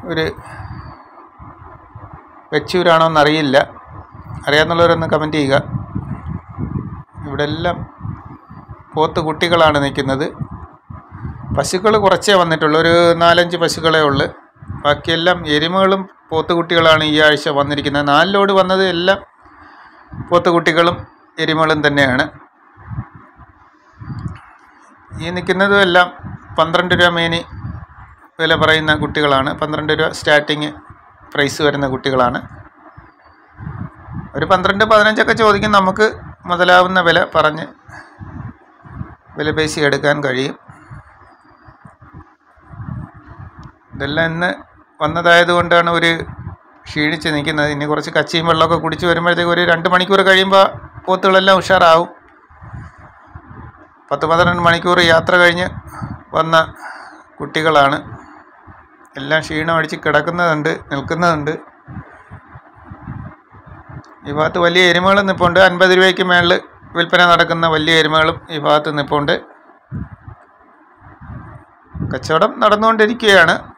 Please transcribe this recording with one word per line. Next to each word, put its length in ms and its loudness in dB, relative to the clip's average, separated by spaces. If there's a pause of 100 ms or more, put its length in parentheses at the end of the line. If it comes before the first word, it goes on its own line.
(100)
ഒരു 140 -4 (2250)
വെച്ചൂരാണോ 580 2
എന്നറിയില്ല. 460 2 (880)
അറിയാവുന്നവരൊന്ന് 680 2
കമന്റ് 260 -2
ചെയ്യുക. 180 0 (1700)
ഇവിടെ 240 -4
എല്ലാം 260 -4 (1200)
പോത്ത് 320 -2
കുട്ടികളാണ് 560 2
നിൽക്കുന്നത്. 420 -4 (1300)
പശുക്കൾ 380 0 (100)
കുറച്ചേ 380 2
വന്നിട്ടുള്ളൂ, 420 0
ഒരു 100 4 (300)
നാലഞ്ച് 400 4
പശുക്കളേ 460 0
ഉള്ളൂ. 160 0 (580)
ബാക്കിയെല്ലാം 540 0 (180)
എരുമകളും 460 0 (280)
പോത്തുകുട്ടികളാണ് 720 2 (100)
ഈ 20 2 (100)
ആഴ്ച 220 2 (120)
വന്നിരിക്കുന്നത്. 520 -2
നാല് 240 2
ലോഡ് 240 2
വന്നത് 240 0 (100)
എല്ലാം 240 0 (1120)
പോത്തുകുട്ടികളും 680 2 (480)
എരുമകളും 420 0
തന്നെയാണ്. 380 2 (3000)
ഈ 240 -10
നിൽക്കുന്നതും 500 0
എല്ലാം 220 4 (500)
പന്ത്രണ്ട് 400 0
രൂപ 180 4
മേനി 220 -2 (1000)
വില 200 0
പറയുന്ന 320 2 (100)
കുട്ടികളാണ്. 480 0 (100)
പന്ത്രണ്ട് 380 -4
രൂപ 100 -2 (100)
starting 500 0 (640)
price 340 -2
വരുന്ന 280 0
കുട്ടികളാണ്. 440 0 (2000)
ഒരു 160 -4
പന്ത്രണ്ട്, 400 0
പതിനഞ്ചൊക്കെ 500 2
ചോദിക്കും. 360 2
നമുക്ക് 280 2 (440)
മുതലാവുന്ന 480 4 (100)
വില 100 4 (160)
പറഞ്ഞ് 320 0 (1700)
വില 200 -4
പേശി 300 -4
എടുക്കാൻ 280 0 (100)
കഴിയും. 300 -4 (3500)
ഇതെല്ലാം 380 -4
ഇന്ന് 180 -4 (520)
വന്നതായതുകൊണ്ടാണ് 960 2
ഒരു 140 2 (760)
ക്ഷീണിച്ച് 500 -4
നിൽക്കുന്നത്. 380 -2
ഇനി 180 -6
കുറച്ച് 260 -4
കച്ചിയും 320 -2
വെള്ളമൊക്കെ 340 2
കുടിച്ച് 260 -4
വരുമ്പോഴത്തേക്ക് 460 0
ഒരു 60 0 (100)
രണ്ട് 220 0
മണിക്കൂർ 340 2
കഴിയുമ്പോൾ 380 6 (400)
പോത്തുകളെല്ലാം 540 4
ഉഷാറാവും. 480 4 (2000)
പത്ത് 200 -4
പന്ത്രണ്ട് 380 2
മണിക്കൂർ 300 2 (160)
യാത്ര 280 2
കഴിഞ്ഞ് 240 2 (720)
വന്ന 200 0 (840)
കുട്ടികളാണ്. 600 0 (1200)
എല്ലാം 260 -2
ക്ഷീണം 340 -4
അടിച്ച് 260 -4
കിടക്കുന്നതുണ്ട്, 680 0 (200)
നിൽക്കുന്നതുണ്ട്. 640 -2 (2750)
ഈ 120 -10
ഭാഗത്ത് 280 -2
വലിയ 240 4
എരുമകൾ 280 2 (100)
നിൽപ്പുണ്ട്. 400 2
അൻപത് 300 4
രൂപയ്ക്ക് 320 4
മേളിൽ 220 4 (440)
വിൽപ്പന 260 2 (100)
നടക്കുന്ന 340 2 (100)
വലിയ 260 0
എരുമകളും 340 2 (180)
ഈ 120 -6
ഭാഗത്ത് 320 2
നിൽപ്പുണ്ട്. 360 -2 (2750)
കച്ചവടം 400 -2 (120)
നടന്നുകൊണ്ടിരിക്കുകയാണ്. 920 4 (200)